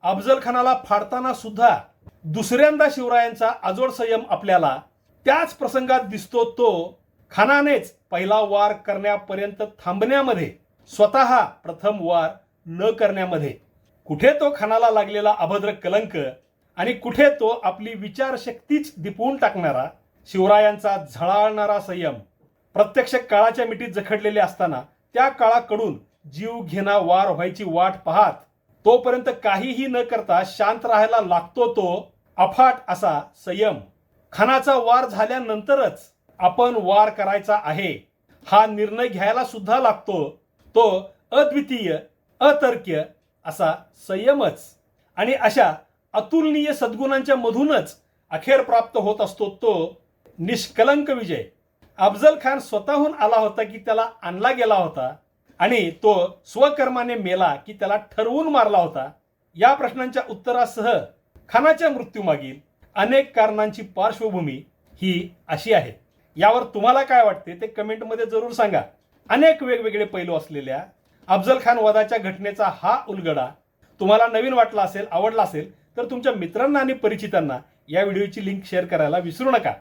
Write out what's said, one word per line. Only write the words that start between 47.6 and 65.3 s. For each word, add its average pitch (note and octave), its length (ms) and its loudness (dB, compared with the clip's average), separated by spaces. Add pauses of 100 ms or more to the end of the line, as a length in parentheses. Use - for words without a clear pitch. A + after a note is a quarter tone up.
अखेर B3+ 320 2
प्राप्त A#3 360 0
होत G#3 220 -2
असतो G3+ 300 -4
तो F#3+ 500 -2 (380)
निष्कलंक A#3+ 720 0
विजय. F3+ 320 -6 (560)
अफजल C#4 440 4
खान C4+ 160 -2
स्वतःहून D4 560 -4
आला A3+ 220 0
होता G#3+ 260 -2
की G#3+ 160 -10
त्याला A3+ 300 -2 (140)
आणला F#3+ 300 -4
गेला A#3 220 0
होता D3 400 -4 (440)
आणि F3 320 0
तो F#3 560 0
स्वकर्माने B3+ 680 0
मेला F#3 400 0
की G#3 180 -16
त्याला G3+ 240 -2
ठरवून A#3 520 -4
मारला A3 300 2
होता? D3 320 -2 (440)
या A3+ 200 4
प्रश्नांच्या B3+ 560 -6
उत्तरासह A#3 680 -2 (500)
खानाच्या D#4 420 4
मृत्यूमागील E3+ 640 -4 (400)
अनेक C4 420 2
कारणांची G#3+ 460 0
पार्श्वभूमी F#3 800 -4 (400)
ही F3+ 320 -4 (140)